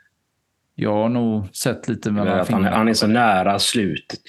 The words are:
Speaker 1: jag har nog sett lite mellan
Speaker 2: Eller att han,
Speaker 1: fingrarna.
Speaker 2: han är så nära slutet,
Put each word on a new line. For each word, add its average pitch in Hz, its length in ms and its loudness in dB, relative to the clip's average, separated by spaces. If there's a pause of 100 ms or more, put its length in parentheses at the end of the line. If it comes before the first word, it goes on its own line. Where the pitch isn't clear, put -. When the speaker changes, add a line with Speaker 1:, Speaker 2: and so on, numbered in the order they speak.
(760)
Speaker 1:
jag 107 180 -2
har 107 160 0
nog 110 460 -2
sett - 320 -4
lite 107 240 -4
mellan 104 160 0
Speaker 2:
Eller 92 140 0
att 90 80 -4
han, 113 100 0
Speaker 1:
fingrarna. 98 180 0
Speaker 2:
han 110 100 2
är 113 60 4
så 113 140 2
nära 104 520 2
slutet, - 680 -2